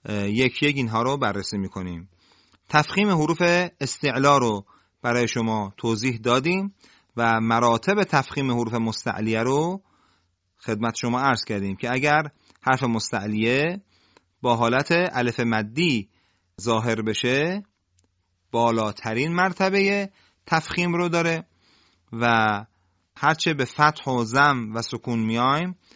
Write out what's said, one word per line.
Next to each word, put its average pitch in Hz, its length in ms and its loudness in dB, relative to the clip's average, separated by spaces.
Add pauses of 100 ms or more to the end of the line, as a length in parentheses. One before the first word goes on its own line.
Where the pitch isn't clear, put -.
اه، 104 260 -2
یک 123 320 0
یک 147 140 0
اینها 113 260 0
رو 135 140 0
بررسی 101 420 -2
می 95 100 -4
کنیم. 90 400 -10 (600)
تفخیم 196 400 2
حروف 160 340 0 (380)
استعلا 139 580 2
رو 107 280 0 (360)
برای 120 260 2
شما 110 480 -2
توضیح 113 400 -2
دادیم 139 580 0 (420)
و 117 240 2
مراتب 117 640 2
تفخیم 135 460 0
حروف 117 240 -2
مستعلیه 110 680 -2
رو 156 400 0 (760)
خدمت 113 420 -4
شما 123 200 -2
عرض 131 240 2
کردیم 98 320 -4
که 120 160 -4
اگر 147 300 2 (400)
حرف 131 200 2
مستعلیه 117 1000 0 (600)
با 120 140 2
حالت 120 340 2
الف 131 500 0
مدی 113 680 0 (520)
ظاهر 113 420 0
بشه 139 600 -2 (880)
بالاترین 117 840 0
مرتبهٔ 196 800 0 (360)
تفخیم 170 480 -2
رو 175 140 0
داره 165 380 -2 (640)
و 113 520 2 (520)
هرچه 156 380 0
به 156 100 -2
فتح 151 460 0
و 120 140 0
ضم 123 500 2
و 117 80 -4
سکون 120 360 -6
میایم 131 580 0 (200)